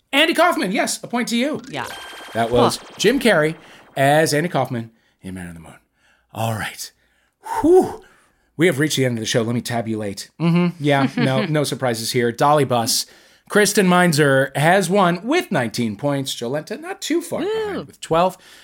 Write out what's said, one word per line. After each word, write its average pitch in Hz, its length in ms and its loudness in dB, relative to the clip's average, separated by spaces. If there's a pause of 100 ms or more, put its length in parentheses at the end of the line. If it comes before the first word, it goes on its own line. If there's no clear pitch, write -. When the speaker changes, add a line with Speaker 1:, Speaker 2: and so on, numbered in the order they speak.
(120)
Speaker 1:
Andy 311 220 2
Kaufman, 294 380 0
yes, 269 320 -4
a - 40 -14
point 233 220 -4
to 233 80 -2
you. 269 320 -2
Speaker 2:
Yeah. 131 180 -6 (460)
Speaker 1:
That 113 180 -2
was 170 260 4
Speaker 2:
Huh. - 80 -14 (120)
Speaker 1:
Jim 240 220 2
Carrey 160 360 2 (400)
as 143 380 4
Andy 160 160 -2
Kaufman 120 420 -4 (300)
in 92 120 -12
Man 90 140 -12
on 87 60 -14
the 82 80 -18
Moon. - 160 -20 (560)
All 113 200 -2
right. - 380 -10 (720)
Whew. 349 420 4 (540)
We 160 100 4
have 147 120 2
reached 151 180 -2
the 131 80 2
end 120 120 -2
of 110 40 -6
the 107 40 -8
show. 120 160 0
Let 117 140 -2
me 117 60 -2
tabulate. 107 680 -6 (100)
Mm-hmm. 170 440 2
Yeah, 139 340 2
no, 131 280 2
Speaker 2:
<laughs> - 20 -6
Speaker 1:
no 151 160 0
surprises 120 480 -4
here. 120 200 2
Dolly 147 340 2
Bus. 117 400 -2 (440)
Kristen 202 380 2
Meinzer 151 680 4
has 170 340 2
won 180 380 2
with 349 240 -2
nineteen 117 460 -2
points. 139 360 -4
Jolenta 151 460 -8
not 359 220 -12
too 311 200 -2
far - 200 -6
Speaker 2:
Woo. 427 260 -4
Speaker 1:
behind 247 200 -8
with - 120 -20
twelve. 180 380 0 (260)